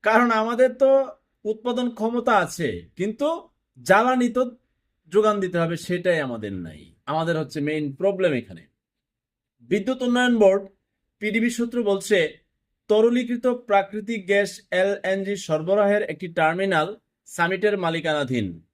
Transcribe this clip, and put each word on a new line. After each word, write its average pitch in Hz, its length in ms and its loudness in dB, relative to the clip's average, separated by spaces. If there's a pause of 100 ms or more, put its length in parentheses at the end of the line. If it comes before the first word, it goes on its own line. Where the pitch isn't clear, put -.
কারণ 233 280 4
আমাদের 233 440 2
তো 269 320 4 (380)
উৎপাদন 240 460 -2
ক্ষমতা 233 460 -2
আছে, 151 600 -4
কিন্তু 226 520 -4 (340)
জ্বালানি 240 460 2
তো 247 280 -4 (560)
যোগান 208 280 2
দিতে 180 180 -4
হবে, 165 180 -2
সেটাই 175 440 -2
আমাদের 113 320 -6
নাই। 78 420 -12 (120)
আমাদের 160 320 -2
হচ্ছে 151 220 -6
মেইন 147 340 -4
প্রবলেম 180 380 0
এখানে। 107 300 -8 (960)
বিদ্যুৎ 202 420 -2
উন্নয়ন 247 360 2
বোর্ড, 196 240 6 (560)
পিডিবি 220 320 0
সূত্র 233 320 -2
বলছে, 190 560 0 (500)
তরলীকৃত 240 580 2
প্রাকৃতিক 208 800 -2
গ্যাস 196 340 2 (100)
এলএনজি 196 680 -2
সরবরাহের 196 680 0
একটি 160 260 -8
টার্মিনাল 170 680 0 (280)
সামিটের 190 540 -2
মালিকানাধীন 147 840 -2 (140)